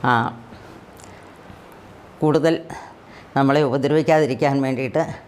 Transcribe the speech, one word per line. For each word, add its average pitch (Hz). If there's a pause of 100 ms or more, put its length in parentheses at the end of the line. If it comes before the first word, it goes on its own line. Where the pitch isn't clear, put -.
ആ, 120 (1800)
കൂടുതൽ 156 (760)
നമ്മളെ 139
ഉപദ്രവിക്കാതിരിക്കാൻ 139
വേണ്ടിയിട്ട് 131 (220)